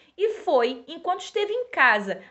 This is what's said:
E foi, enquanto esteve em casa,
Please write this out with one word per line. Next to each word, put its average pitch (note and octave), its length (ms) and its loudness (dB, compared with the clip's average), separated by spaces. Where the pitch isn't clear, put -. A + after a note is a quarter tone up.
E G#4+ 140 0
foi, B3+ 480 2
enquanto F4 320 -6
esteve G#4 320 -4
em B4 160 -4
casa, G#3 640 2